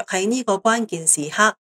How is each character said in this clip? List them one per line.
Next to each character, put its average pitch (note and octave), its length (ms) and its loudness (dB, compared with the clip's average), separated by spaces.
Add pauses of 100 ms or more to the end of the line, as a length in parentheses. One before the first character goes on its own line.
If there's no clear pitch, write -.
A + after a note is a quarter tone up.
喺 F#3+ 200 -4
呢 A#3+ 180 0
個 G#3+ 100 0
關 A3+ 320 0
鍵 E3 200 -8
時 D3+ 240 0
刻 G#3 340 2